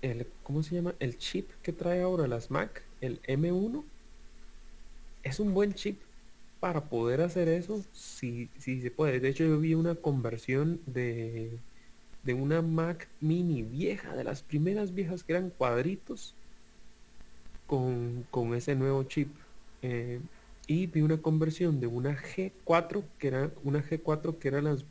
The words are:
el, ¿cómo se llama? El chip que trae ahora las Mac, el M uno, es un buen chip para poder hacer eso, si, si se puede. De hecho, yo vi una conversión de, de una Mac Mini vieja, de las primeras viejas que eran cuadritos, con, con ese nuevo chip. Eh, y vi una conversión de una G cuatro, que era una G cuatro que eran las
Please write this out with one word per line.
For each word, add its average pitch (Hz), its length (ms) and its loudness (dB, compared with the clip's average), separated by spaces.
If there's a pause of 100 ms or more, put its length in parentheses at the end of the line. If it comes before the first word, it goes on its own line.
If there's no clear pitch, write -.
el, 123 240 -4 (160)
¿cómo 147 200 -2
se 151 120 -2
llama? 175 240 0
El 123 200 -2
chip - 320 -4 (120)
que 165 100 -4
trae 175 300 0
ahora 180 240 2
las 120 240 -2
Mac, - 320 0 (180)
el 127 240 -4
M 151 280 2
uno, 226 320 0 (1400)
es 135 180 -4
un 208 140 4
buen 202 200 4
chip - 260 -4 (600)
para 165 240 0
poder 120 360 2
hacer 170 280 4
eso, 180 440 0
si, 120 560 -6 (100)
si 127 240 -4
se 123 80 -2
puede. 135 300 4
De 135 80 4
hecho, 139 160 4
yo 156 140 6
vi 160 160 4
una 165 200 4
conversión 139 920 2
de, 117 720 -2 (640)
de 127 120 2
una 143 280 4
Mac 165 460 0 (120)
Mini 160 420 4
vieja, 135 520 -2
de 127 100 -4
las 139 180 -4
primeras 185 520 0
viejas 180 300 -2
que - 80 -2
eran 180 180 0
cuadritos, 131 840 0 (1300)
con, 127 640 0
con 117 240 0
ese 123 200 0
nuevo 135 300 4
chip. 143 300 0 (480)
Eh, 120 380 -2 (460)
y 170 200 2
vi 160 140 2
una 156 180 6
conversión 156 640 4
de 123 60 0
una 123 300 0
G - 360 -4 (120)
cuatro, 175 400 4 (140)
que 139 100 2
era 135 220 2 (140)
una 143 180 4
G 156 200 -2
cuatro 156 360 0
que 139 100 0
eran 139 160 2
las 143 260 2